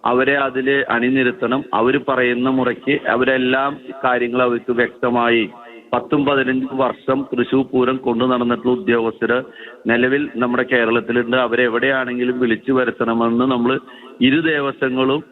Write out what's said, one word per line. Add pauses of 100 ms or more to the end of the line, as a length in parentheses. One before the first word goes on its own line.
അവരെ
അതില്
അണിനിരത്തണം, (100)
അവര്
പറയുന്ന
മുറയ്ക്ക്
അവരെല്ലാം (260)
കാര്യങ്ങൾ
അവർക്ക്
വ്യക്തമായി. (440)
പത്തും
പതിനഞ്ചും
വർഷം
തൃശൂർ
പൂരം
കൊണ്ടു
നടന്നിട്ടുള്ള
ഉദ്യോഗസ്ഥര് (440)
നിലവിൽ
നമ്മുടെ
കേരളത്തിലുണ്ട്.
അവരെവിടെയാണെങ്കിലും
വിളിച്ചു
വരുത്തണമെന്ന്
നമ്മൾ (420)
ഇരു
ദേവസ്വങ്ങളും